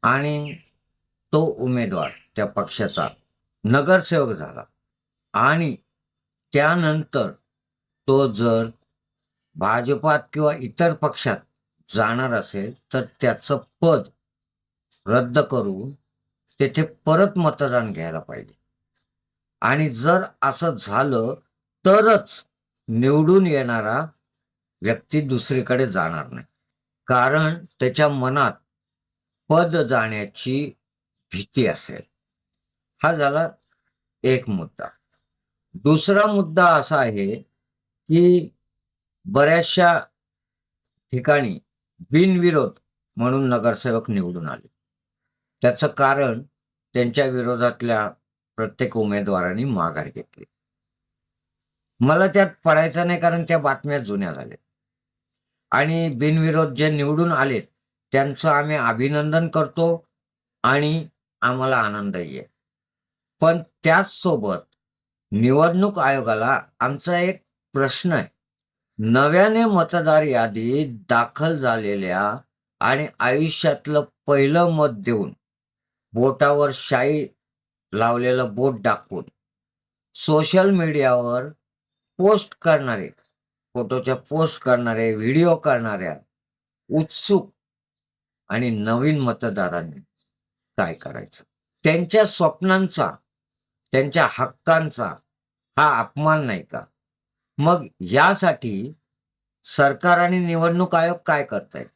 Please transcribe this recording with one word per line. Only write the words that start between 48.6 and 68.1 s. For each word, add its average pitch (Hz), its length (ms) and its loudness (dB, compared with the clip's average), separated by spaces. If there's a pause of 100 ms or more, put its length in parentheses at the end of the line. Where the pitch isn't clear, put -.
उमेदवारांनी 101 680 -2
माघार 82 440 -4
घेतली. - 360 -18 (1600)
मला 160 260 4
त्यात 196 220 4 (160)
पडायचं 165 420 2
नाही, 175 140 0
कारण 170 220 2
त्या 165 160 0
बातम्या 143 400 -2
जुन्या 98 340 -4
झाल्या 65 260 -14 (1120)
आणि 165 360 0
बिनविरोध 156 640 0
जे 147 180 0
निवडून 151 420 0
आलेत 131 300 0 (500)
त्यांचं 139 360 0
आम्ही 151 280 0
अभिनंदन 147 720 0
करतो 165 580 -2 (580)
आणि 151 440 0 (340)
आम्हाला 131 340 0
आनंदही 101 600 -4
आहे. - 80 -16 (960)
पण 165 180 4 (260)
त्याचसोबत 160 920 0 (560)
निवडणूक 165 640 2
आयोगाला 127 640 0 (200)
आमचा 147 380 -2
एक 185 240 -2 (300)
प्रश्न 139 400 -2